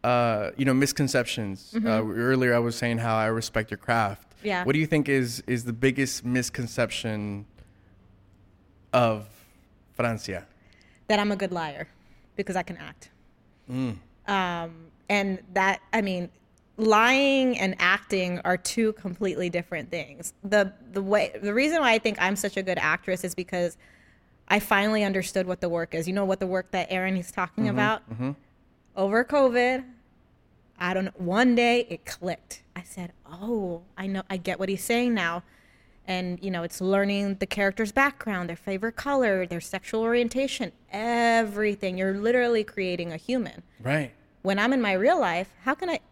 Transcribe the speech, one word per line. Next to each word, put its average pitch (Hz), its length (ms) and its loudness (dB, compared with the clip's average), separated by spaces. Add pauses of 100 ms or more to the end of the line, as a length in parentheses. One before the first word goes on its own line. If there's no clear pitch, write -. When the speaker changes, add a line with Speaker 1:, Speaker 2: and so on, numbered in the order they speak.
Speaker 1:
uh, 117 540 2
you 131 80 0
know, 135 80 4
misconceptions. 127 1000 0
Speaker 2:
Mm-hmm. 214 140 -2
Speaker 1:
Uh, 110 260 0
earlier 127 420 2
I 120 40 6
was 117 160 0
saying 117 240 0
how 113 160 0
I 110 120 2
respect 113 440 -2
your 101 80 -6
craft. 110 540 -2 (100)
Speaker 2:
Yeah. 185 200 -2
Speaker 1:
What 135 100 2
do 151 60 4
you 156 80 2
think 151 220 2
is, 123 380 0
is 120 180 -2
the 117 80 -4
biggest 135 520 0
misconception 110 1200 -4 (1500)
of 110 340 2 (640)
Francia? 110 520 -4 (600)
Speaker 2:
That 208 120 4
I'm 208 120 0
a 202 40 0
good 190 160 -4
liar 156 360 -6 (480)
because 190 200 -4
I 180 80 -2
can 175 140 -10
act. - 320 -18 (640)
Speaker 1:
Mm. 123 260 -4 (300)
Speaker 2:
Um, 175 440 -2 (380)
and 196 300 0 (140)
that, 190 280 2 (120)
I 220 80 2
mean, 180 280 -4 (480)
lying 254 800 4
and 190 220 0
acting 180 640 0
are 180 140 2
two 214 360 0
completely 180 560 -4
different 170 400 -6
things. 151 440 -10 (100)
The, 196 300 2 (180)
the 196 100 -4
way, 196 300 2 (100)
the 202 120 -2
reason 302 280 2
why 240 120 4
I 220 60 4
think 214 200 -2
I'm 190 160 2
such 196 220 -4
a 190 60 -2
good 185 160 -2
actress 175 440 -2
is 180 120 -6
because 175 420 -4 (680)
I 208 120 4
finally 208 440 2
understood 190 440 0
what 180 140 -4
the 180 80 -2
work 165 260 -2
is. 165 120 -2
You 185 60 -2
know 202 120 0
what 185 140 0
the 190 80 -2
work 185 240 -2
that 185 200 -2
Aaron 185 260 0
is 175 140 -6
talking 185 340 -2
Speaker 1:
Mm-hmm, 123 80 0
Speaker 2:
about? 160 380 0
Speaker 1:
mm-hmm. 127 200 -4 (640)
Speaker 2:
Over 202 300 2
covid, 254 580 2 (960)
I 180 140 0
don't 190 120 0
know, 185 100 -6
one 220 400 4
day 240 340 4
it - 160 -10
clicked. - 560 -8 (140)
I 180 80 -12
said, 175 300 -12 (120)
"Oh, 185 580 -6 (140)
I 190 100 -6
know, 190 220 -4
I 190 80 -4
get 180 220 -4
what 190 100 -2
he's 190 140 -2
saying 240 300 2
now." 175 300 -2 (640)
And, 180 360 -4
you 190 80 -4
know, 175 100 -2
it's 170 200 -6
learning 196 580 2
the 190 80 -2
character's 202 440 0
background, 220 560 0
their 170 80 -8
favorite 202 400 -6
color, 226 520 2
their 175 140 -6
sexual 220 400 -6
orientation, 240 680 0 (200)
everything. 214 1040 0
You're 190 160 0
literally 233 500 2
creating 180 480 -4
a 160 60 -10
human. 240 460 -4 (180)
Speaker 1:
Right. 135 300 -2 (320)
Speaker 2:
When 196 160 0
I'm 233 140 2
in 254 80 2
my 208 120 0
real 269 260 4
life, 180 300 0 (140)
how 262 100 0
can 359 160 -4
I 320 100 -2 (120)